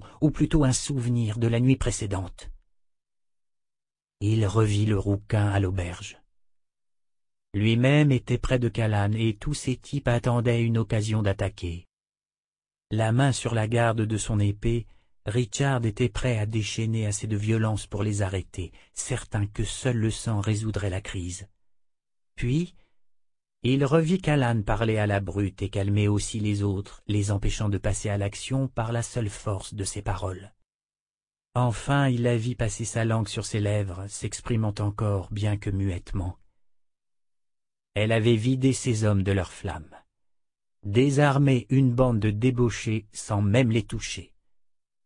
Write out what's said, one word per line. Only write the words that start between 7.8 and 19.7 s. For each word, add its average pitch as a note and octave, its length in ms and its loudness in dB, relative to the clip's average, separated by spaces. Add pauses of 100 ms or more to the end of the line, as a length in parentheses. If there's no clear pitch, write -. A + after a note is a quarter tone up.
était B2 260 0
près B2+ 220 0
de A#2+ 100 0
Callan G#2+ 440 0
et A2 240 0
tous D3 180 -4
ses C3 200 -2
types - 320 -6
attendaient A#2+ 540 2
une A2+ 160 2
occasion G#2+ 460 0
d'attaquer. F#2+ 640 -4 (1040)
La A2 200 2
main C3 200 4
sur A#2 240 -4
la A2 120 0
garde A#2 340 2
de A2 160 0
son G#2+ 220 -2
épée, G#2 460 0 (400)
Richard B2 600 0
était A#2+ 240 0
prêt A#2+ 300 -2
à G#2+ 80 -2
déchaîner A2+ 580 -2
assez G#2 220 -4
de G#2+ 100 -2
violence A2 480 0
pour G2+ 160 -6
les G#2 220 0
arrêter, F#2 480 -4 (220)
certain - 520 -4
que G#2 180 -4
seul A#2+ 340 -2